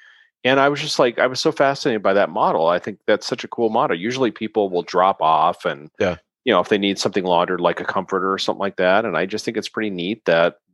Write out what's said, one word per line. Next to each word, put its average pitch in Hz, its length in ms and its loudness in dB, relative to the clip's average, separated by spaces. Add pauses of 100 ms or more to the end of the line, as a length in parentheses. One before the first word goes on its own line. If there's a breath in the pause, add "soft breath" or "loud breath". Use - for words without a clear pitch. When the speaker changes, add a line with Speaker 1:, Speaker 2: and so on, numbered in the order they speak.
(440 soft breath)
Speaker 1:
And 135 160 4
I 139 100 4
was 143 100 -2
just 147 200 -4
like, 123 180 2
I 87 80 4
was 127 140 -2
so 160 120 0
fascinated 135 520 0
by 98 100 2
that 95 160 2
model. 101 380 0
I 87 100 2
think 95 300 -10
that's 104 180 2
such - 180 -6
a - 40 -10
cool 117 240 -2
model. 117 260 0
Usually 120 320 -2
people 104 400 -2
will 87 140 -2
drop 90 400 2
off 80 420 2
and 76 240 -8 (100)
Speaker 2:
Yeah. 90 180 -2 (280)
Speaker 1:
You 120 80 4
know, 92 60 4
if 87 100 0
they 107 80 2
need 98 220 -2
something 98 240 -2
laundered, 87 380 0
like 85 180 0
a - 60 -10
comforter 95 460 -4
or 95 60 -2
something - 220 -4
like 98 180 -6
that. 95 280 2
And 90 120 -4
I 87 80 0
just 104 200 -8
think 113 120 -6
it's 104 120 -6
pretty 110 200 -6
neat 95 360 -6
that 85 320 2 (160)